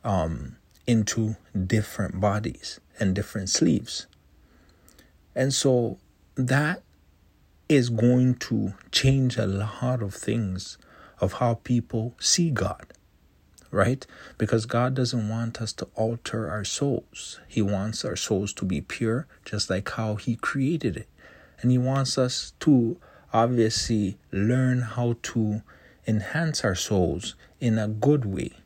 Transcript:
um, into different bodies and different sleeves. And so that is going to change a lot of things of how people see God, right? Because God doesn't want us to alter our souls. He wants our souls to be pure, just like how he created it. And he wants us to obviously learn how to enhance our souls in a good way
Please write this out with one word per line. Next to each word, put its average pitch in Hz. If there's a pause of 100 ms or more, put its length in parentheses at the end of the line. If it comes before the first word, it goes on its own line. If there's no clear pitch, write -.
um, 80 (300)
into 110 (300)
different 104
bodies - (180)
and 95
different 95
sleeves. - (1300)
And 131
so 123 (360)
that 139 (840)
is 131
going 123
to 104 (180)
change 131
a 107
lot 107
of 98
things 104 (420)
of 101
how 117 (100)
people 120
see 170
God, - (800)
right? 107 (300)
Because 110
God 123
doesn't 120
want 113
us 110
to -
alter 110
our 104
souls. -
He -
wants 101
our -
souls 101
to -
be 92
pure, 117 (200)
just -
like 95
how 110
he 117
created 135
it. - (540)
And 127
he 127
wants 131
us -
to 127 (340)
obviously 113 (120)
learn 123
how 120
to 107 (440)
enhance 143
our 98
souls 90 (260)
in 110
a 107
good 123
way - (140)